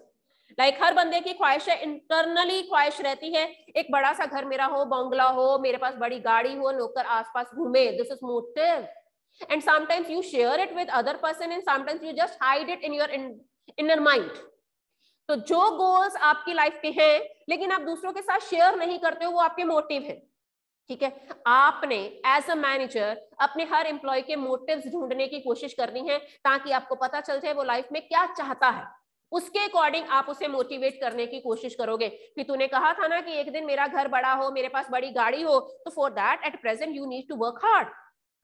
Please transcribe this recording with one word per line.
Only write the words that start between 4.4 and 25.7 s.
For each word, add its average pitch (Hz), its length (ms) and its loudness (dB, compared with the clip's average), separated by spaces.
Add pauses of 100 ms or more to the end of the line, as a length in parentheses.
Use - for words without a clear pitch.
मेरा 269 200 -2
हो, 277 200 0
बंगला 262 380 0
हो, 262 360 4
मेरे 254 180 0
पास 254 180 -4
बड़ी 240 240 -4
गाड़ी 240 360 2
हो, 269 160 -2
नौकर 240 340 -4
आसपास 233 500 -2
घूमे।" 254 420 2
This 240 140 -4
is 262 180 -10
motive। 247 560 0 (680)
And 294 180 -2
sometimes 311 460 2
you 370 200 -6
share 269 320 2
it 339 100 -8
with 349 120 -4 (120)
other 285 240 -2
person 320 220 -2
and 349 160 -6
sometimes 294 400 -2
you 320 160 -8
just 359 140 0 (100)
hide 277 260 2
it 349 160 -6
in 294 160 -4
your 294 160 0
in-, 262 160 -8 (500)
inner 302 240 4
mind। 226 300 2 (880)
तो 302 80 0
जो 349 420 4
गोल्स 370 380 4
आपकी 302 380 2
लाइफ 302 280 2
के 311 80 -2
हैं 302 400 4 (200)
लेकिन 359 220 -2
आप 381 100 0
दूसरों 330 320 -6
के 392 80 -8
साथ 381 180 0
शेयर 359 360 4
नहीं 349 240 -2
करते 330 260 -2
हो, 349 60 -2
वो 339 80 0
आपके 339 240 2
मोटिव 302 400 0
हैं। 285 160 -12 (680)
ठीक 254 140 -4
है, 269 240 -8 (200)
आपने 254 800 2
as 277 160 4
a 339 120 -2
manager 262 600 -2 (260)
अपने 285 220 0
हर 320 240 0
एम्प्लॉय 269 340 -2
के 302 140 -4
मोटिव्स 262 520 -4
ढूंढने 262 400 -4
की 285 120 -10
कोशिश 254 340 -4